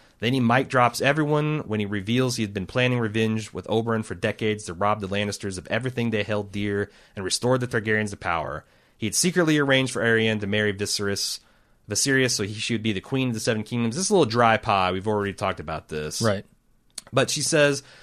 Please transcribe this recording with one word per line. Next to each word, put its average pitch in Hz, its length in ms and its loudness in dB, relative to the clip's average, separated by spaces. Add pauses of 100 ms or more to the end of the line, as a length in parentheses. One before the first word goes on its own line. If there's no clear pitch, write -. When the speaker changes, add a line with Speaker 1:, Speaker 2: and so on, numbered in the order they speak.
(200)
Speaker 1:
Then 117 120 0
he 135 80 2
mic 120 280 4
drops 123 340 2
everyone 151 580 2
when 107 200 -2
he 104 60 0
reveals 117 500 0
he 117 60 0
had 101 120 -4
been 95 120 -4
planning 127 340 0
revenge 110 520 0
with 90 140 -8
Oberyn 113 380 0
for - 100 -8
decades 107 500 -2
to 90 100 -8
rob 104 260 0
the 98 80 -4
Lannisters 98 500 -4
of 80 80 -12
everything 120 440 -2
they 107 120 0
held 104 300 -4
dear 101 380 -2 (240)
and 98 100 -6
restore 123 340 0
the 123 80 -4
Targaryens 107 440 0
to 101 60 -10
power. 78 480 -4 (320)
He 113 100 -4
had 101 80 -4
secretly 165 440 2
arranged 131 340 2
for 117 100 -2
Arianne 110 380 4
to 104 60 -4
marry 104 260 2
Viserys, 101 680 -4 (480)
Viserys, 131 440 2
so 107 120 -2
he, 104 100 -6
she 110 200 -4
would 107 80 -2
be 110 100 0
the 95 80 -4
queen 131 280 -2
of 120 60 -2
the 110 60 -4
Seven 110 220 0
Kingdoms. 117 340 -2
This 180 100 -2
is - 40 -2
a 214 40 2
little 175 120 6
dry 113 320 4
pie. 95 340 2
We've 92 140 -4
already 104 280 0
talked 95 260 -4
about 78 280 -8
this. 76 340 -6
Speaker 2:
Right. 104 240 0 (680)
Speaker 1:
But 131 160 2
she - 140 -4
says, 143 400 4 (200)